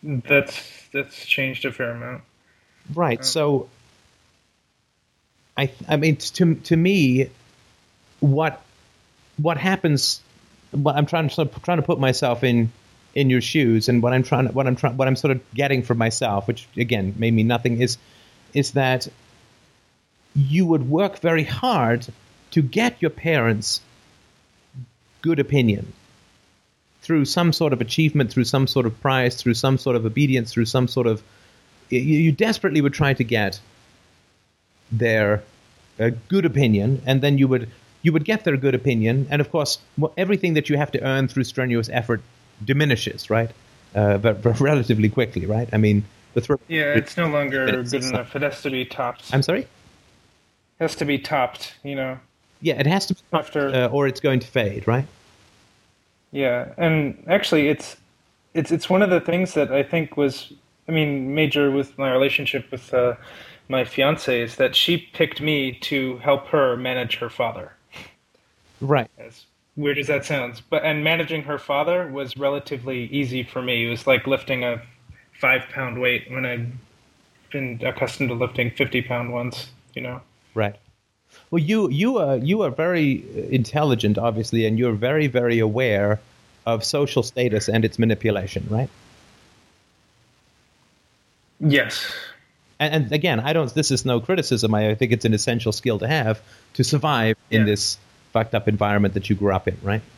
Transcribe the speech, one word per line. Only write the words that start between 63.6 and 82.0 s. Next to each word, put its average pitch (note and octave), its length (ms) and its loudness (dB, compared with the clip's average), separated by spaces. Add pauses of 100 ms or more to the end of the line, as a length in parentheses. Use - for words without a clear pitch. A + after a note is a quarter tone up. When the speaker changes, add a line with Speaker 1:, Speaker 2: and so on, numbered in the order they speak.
Speaker 1:
my C3 140 0
fiance C3+ 580 0
is A#2 140 -6
that C3 200 2
she E3+ 220 4
picked - 440 -4
me C#3 400 -2
to C3 360 -4
help C#3 300 0
her C3+ 280 2
manage B2+ 420 -4
her A#2+ 120 -6
father. - 440 -6 (1080)
Speaker 2:
Right. C#3 280 2 (100)
Speaker 1:
As A#2 260 -20 (300)
weird C#3+ 240 -2
as C3+ 80 -6
that C#3+ 180 -2
sounds, B2 340 -6
but, D#3 240 -4
and D3+ 200 -2
managing D#3+ 400 -2
her C#3+ 160 -6
father E3 480 0
was C3+ 280 -8
relatively C3+ 720 -4
easy B2+ 380 -4
for B2+ 180 -8
me. A#2+ 240 -2
It A#2 60 -4
was A#2+ 160 -6
like B2+ 180 2
lifting C3+ 380 -2
a A#2+ 180 -4 (580)
five C3 300 0
pound B2 320 -8
weight B2 300 -2
when C3 160 -6
I'd A#2+ 240 -6 (800)
been B2+ 340 -8
accustomed C3 440 -4
to B2 60 -4
lifting A#2+ 360 -2
fifty B2+ 320 -2
pound A#2+ 280 -6
ones, A#2+ 360 -8 (260)
you B2 80 -10
know? B2 200 -10 (340)
Speaker 2:
Right. G#2 200 -2 (760)
Well, E3 140 0
you, G3+ 260 0
you G#3 300 0